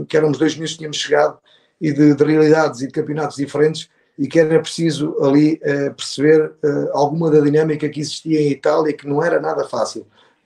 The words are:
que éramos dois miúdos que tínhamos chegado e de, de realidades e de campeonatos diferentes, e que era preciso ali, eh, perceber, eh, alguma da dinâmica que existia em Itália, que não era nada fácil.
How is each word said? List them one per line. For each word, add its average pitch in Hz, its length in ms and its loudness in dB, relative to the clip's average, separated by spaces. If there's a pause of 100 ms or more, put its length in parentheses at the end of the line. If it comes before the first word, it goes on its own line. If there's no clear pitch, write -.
que - 80 -4
éramos 156 220 0
dois 156 180 0
miúdos 156 180 -10
que - 40 -16
tínhamos 156 200 -12
chegado 147 400 0 (440)
e 156 100 0
de, 147 220 4
de 139 100 2
realidades 151 580 2
e 135 60 -6
de - 60 -14
campeonatos 147 420 -6
diferentes, 147 540 -2 (280)
e 139 100 -4
que 160 120 2
era 160 220 4
preciso 156 600 -4
ali, 151 420 4
eh, 143 260 -2
perceber, 156 640 0 (100)
eh, 143 300 -2
alguma 147 380 0
da 151 100 6
dinâmica 151 480 0
que 147 100 -10
existia 156 400 -4
em 147 120 2
Itália, 151 420 0
que 143 140 -16
não 143 140 -2
era 160 200 0
nada 147 260 -4
fácil. 110 380 -6 (400)